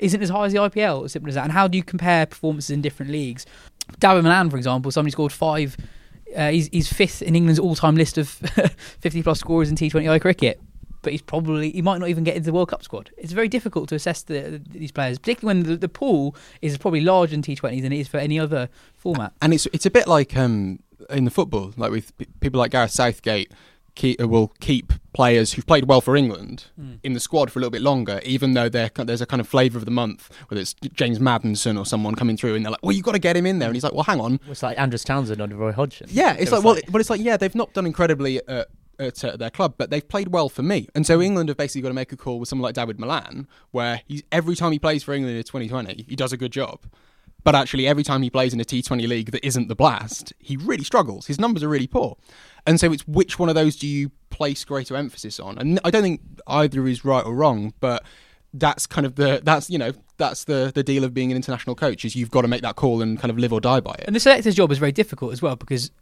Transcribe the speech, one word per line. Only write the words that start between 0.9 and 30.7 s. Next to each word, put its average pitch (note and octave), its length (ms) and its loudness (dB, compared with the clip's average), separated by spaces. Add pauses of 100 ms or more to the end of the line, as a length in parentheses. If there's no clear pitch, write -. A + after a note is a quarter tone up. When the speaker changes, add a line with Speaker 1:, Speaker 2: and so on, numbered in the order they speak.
Speaker 1:
as C3+ 60 -10
simple D3 180 -8
as C3+ 60 -4
that. C3+ 80 -2
And D3 80 -2
how F#3+ 160 4
do F3+ 100 0
you F#3 60 -2
compare E3+ 420 2
performances D#3 460 -4
in C#3+ 100 -2
different C#3+ 300 -6
leagues? C3+ 340 -6 (540)
Dawid F#3+ 240 6
Malan, E3+ 260 6
for C#3 80 -4
example, C3 320 -2
somebody D3+ 220 0
scored C#3+ 200 -2
five, D3+ 460 -2 (580)
uh, D3+ 140 0
he's, D#3 200 2
he's - 220 0
fifth - 300 0
in E3 140 2
England's E3 240 6
all-time D#3+ 360 2
list D#3+ 220 2
of D3+ 120 -2
<laughs> - 680 -2
fifty E3 220 -2
plus D#3 180 2
scorers E3 300 2
in D3+ 60 0
T D#3 120 0
twenty D#3 220 0
I D#3+ 80 6
cricket, D#3+ 420 2 (440)
but C#3+ 80 -4
he's D3 100 -6
probably, D#3 480 -2
he F3 140 -4
might F#3 160 0
not F3+ 100 -4
even E3 140 0
get E3 120 0
into E3 120 -4
the D#3+ 60 -2
World F3 160 2
Cup - 140 -6
squad. - 320 -14
It's - 160 -14
very A3 160 0
difficult G3+ 420 -4
to D#3+ 60 -4
assess D#3 280 -4
the, D3+ 360 -8 (140)
the, E3+ 60 -16
these D3+ 120 -10
players, C3 280 -4
particularly G#3+ 400 0
when E3 120 0
the, E3+ 60 0
the F#3 100 -4
pool D#3 480 0 (280)
is C#3+ 160 -4
probably E3 220 0
larger F3 340 4
in D3 80 -2
T C#3+ 120 -6
twenty C3 240 -4
than C3 140 -2
it D3 60 -2
is C3+ 80 -6
for - 100 -4
any D3 220 0
other D3 300 -2 (260)
format. C3+ 440 -4
Speaker 2:
And D#3 140 4
it's, D#3+ 140 0
it's - 180 -4
a F#3+ 60 2
bit A#3+ 160 4
like, D3+ 280 2
um, G#2+ 440 0 (320)
in C#3 140 0
the A#2+ 60 0
football, G#2 460 -2
like A2+ 140 -4
with A2 260 -8
p-, - 80 -12 (140)
people C3 200 -2
like A#2 120 0
Gareth A#2+ 180 2
Southgate A2+ 640 -2 (420)
keep, - 260 -2
uh, A#2+ 80 0
will A2+ 320 4
keep - 320 0 (220)
players A#2+ 400 4
who've - 120 -6
played D3 200 4
well C3 160 8
for C3+ 160 4
England A2+ 480 -2 (160)
Speaker 1:
Mm. B2+ 220 -16
Speaker 2:
in C3 100 -4
the A#2+ 60 -2
squad C3+ 320 0
for - 80 -4
a - 20 0
little B2 100 -2
bit A2+ 120 -6
longer, A#2+ 420 2
even C3 300 2
though A#2+ 120 2
they're, A2+ 280 0
there's A#2 260 -4
a A#2+ 60 -6
kind C3 120 -2
of A2+ 80 -4
flavour B2+ 300 4
of A2 80 -8
the A2+ 60 -4
month, A#2+ 360 -4 (200)
whether G#2 120 -6
it's F#2 140 -8 (220)